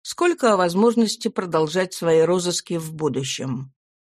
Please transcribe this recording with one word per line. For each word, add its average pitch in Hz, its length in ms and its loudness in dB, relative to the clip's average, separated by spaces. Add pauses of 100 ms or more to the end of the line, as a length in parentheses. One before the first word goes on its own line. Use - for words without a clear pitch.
сколько 339 500 0
о 196 60 2
возможности 208 720 2
продолжать 175 640 -2
свои 165 260 2
розыски 175 560 0
в 160 160 -8
будущем. 135 800 -6 (360)